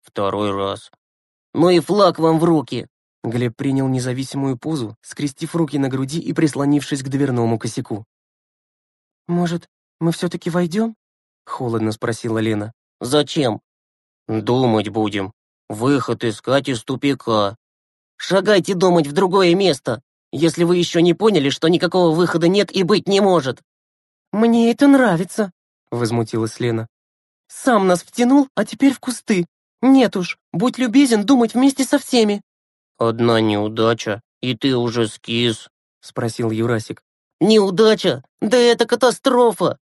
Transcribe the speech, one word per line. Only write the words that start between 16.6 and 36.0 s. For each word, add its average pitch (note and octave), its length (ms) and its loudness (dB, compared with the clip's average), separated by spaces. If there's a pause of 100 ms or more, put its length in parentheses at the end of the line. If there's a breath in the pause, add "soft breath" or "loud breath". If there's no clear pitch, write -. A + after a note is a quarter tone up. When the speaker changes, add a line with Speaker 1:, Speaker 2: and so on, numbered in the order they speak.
Speaker 1:
из B2 140 -6
тупика». A2+ 760 -2 (600)
«Шагайте G3 580 0
думать F3 320 2
в C#3+ 60 -10
другое F#3 420 2
место, D3 460 -2 (320)
если E3 320 0
вы F3 120 2
еще E3+ 240 0
не E3+ 140 4
поняли, E3 360 2
что D#3+ 180 -2
никакого F3 460 2
выхода E3+ 340 2
нет G3 260 0
и F#3+ 80 0
быть F3+ 260 0
не G3 120 2
может». F3 400 0 (720)
Speaker 2:
«Мне A#3 380 4
это C#4+ 160 2
нравится», G3 680 2 (380)
возмутилась A#2 680 -2
Лена. A2+ 280 -4 (600)
«Сам G#3 380 0
нас F3+ 160 2
втянул, C4 520 2
а G#3 100 -2
теперь C#4 300 0
в - 60 -12
кусты. G3 460 -2 (360)
Нет C4 340 4
уж, F3+ 220 -6 (140)
будь A3 260 -2
любезен A#3+ 460 2
думать A#3 300 2
вместе C4+ 300 2
со C#4+ 140 0
всеми». G#3 420 0 (580)
Speaker 1:
«Одна A#2 420 2
неудача, A2 840 0 (180)
и B2 160 -4
ты C3+ 200 0
уже A#2 320 -2
скис?» A#2 600 -4 (320)